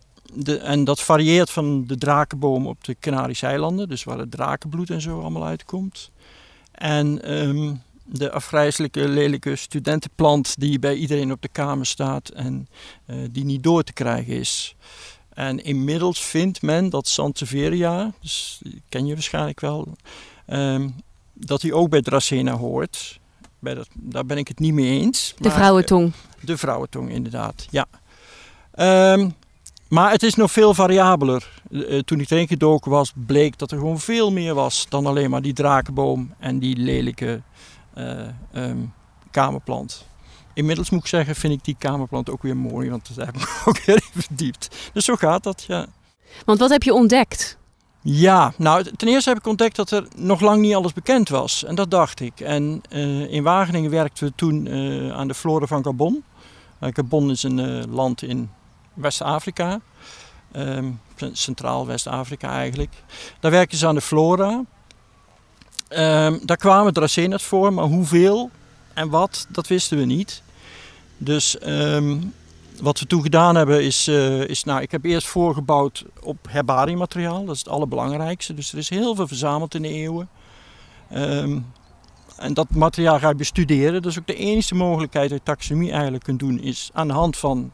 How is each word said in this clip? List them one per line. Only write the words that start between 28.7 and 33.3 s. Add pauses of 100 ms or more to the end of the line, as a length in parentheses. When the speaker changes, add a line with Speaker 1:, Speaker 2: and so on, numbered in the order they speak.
Speaker 1:
Ehm, (580)
maar
het
is
nog
veel
variabeler.
Eh,
toen
ik
erin
gedoken
was, (140)
bleek